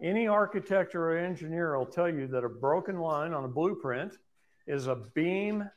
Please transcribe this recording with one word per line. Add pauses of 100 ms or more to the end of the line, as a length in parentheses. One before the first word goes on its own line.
Any
architect
or
engineer
will
tell
you
that
a
broken
line
on
a
blueprint (520)
is
a
beam